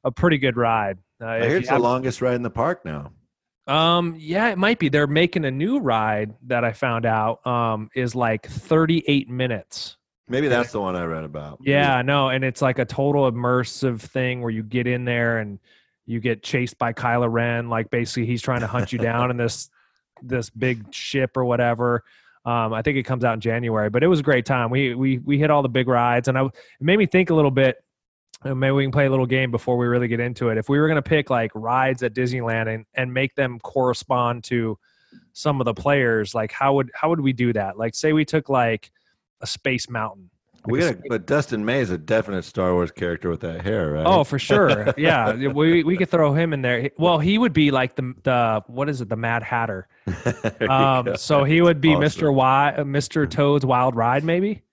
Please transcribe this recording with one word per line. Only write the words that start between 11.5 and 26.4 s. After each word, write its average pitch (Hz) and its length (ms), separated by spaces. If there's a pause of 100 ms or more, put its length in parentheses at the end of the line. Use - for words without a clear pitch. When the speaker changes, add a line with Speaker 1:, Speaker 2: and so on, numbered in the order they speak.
Speaker 1:
Yeah, 139 340
Speaker 2:
Yeah. 123 60
Speaker 1:
no, 139 260
and 131 160
it's, 127 160
like, 131 180
a 127 60
total 139 480
immersive 123 720
thing 127 400
where 117 80
you 110 140
get 120 220
in 123 200
there 117 320
and 104 200 (460)
you 117 160
get 113 220
chased 123 340
by 117 160
Kylo 120 400
Ren. 120 380
Like, 113 180
basically, 120 380
he's 120 160
trying 123 180
to 113 60
hunt 117 260
you 123 60
down 117 320
Speaker 2:
<laughs> - 0
Speaker 1:
in 120 80
this, 117 320 (520)
this 123 280
big 113 420
ship - 460
or 127 80
whatever. 120 580 (400)
Um, 117 280
I 110 100
think 143 140
it 127 60
comes 123 220
out 117 100
in 110 60
January, 113 500
but 123 140
it - 20
was 175 140
a - 20
great 131 240
time. 123 240
We, 127 240
we, 131 240
we 139 180
hit 151 140
all 147 120
the 135 60
big 123 200
rides, 120 400
and 127 100
I, 135 60